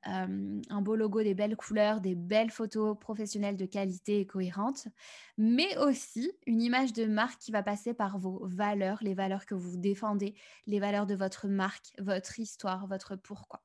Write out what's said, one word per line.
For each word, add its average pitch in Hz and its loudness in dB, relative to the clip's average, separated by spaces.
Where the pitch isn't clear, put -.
euh, 196 -2
un 202 0
beau 214 2
logo, 220 2
des 208 4
belles 208 0
couleurs, 214 2
des 185 0
belles 214 2
photos 214 -2
professionnelles 202 -4
de 185 -2
qualité 196 0
et 190 2
cohérentes, 196 -2
mais 247 4
aussi 269 2
une 226 4
image 247 4
de 226 0
marque 214 2
qui - -10
va 208 2
passer 208 -2
par 202 0
vos 185 -4
valeurs, 196 0
les 196 0
valeurs 190 -2
que - -6
vous 180 -4
défendez, 202 0
les 208 2
valeurs 202 2
de 202 0
votre 190 -2
marque, 190 0
votre 196 -4
histoire, 190 -4
votre 190 -6
pourquoi. 202 -14